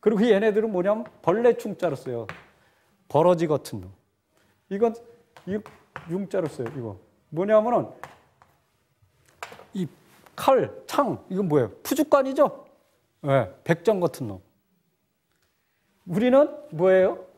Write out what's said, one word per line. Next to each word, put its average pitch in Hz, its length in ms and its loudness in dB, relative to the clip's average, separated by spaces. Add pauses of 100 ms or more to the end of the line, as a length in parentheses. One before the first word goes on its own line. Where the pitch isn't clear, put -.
그리고 208 280 2
얘네들은 220 420 2
뭐냐면 202 340 -2 (180)
벌레 233 340 2
충자를 175 400 -6
써요. 117 300 -10 (800)
버러지 170 380 4
같은 135 340 -4
놈. 92 120 -18 (760)
이건 220 260 -2 (520)
이 190 120 -6 (500)
융자를 180 400 -4
써요. 127 280 -8
이거 110 220 -10 (320)
뭐냐면은 214 580 0 (1900)
이 185 120 -4 (500)
칼, 254 360 2 (140)
창, 214 420 -2
이건 190 200 -4
뭐예요? 135 220 2 (120)
푸주간이죠? 277 840 0 (600)
예, 135 260 0 (120)
백정 185 340 0
같은 151 300 -4
놈. 95 120 -12 (1700)
우리는 247 420 2 (220)
뭐예요? 185 540 2 (140)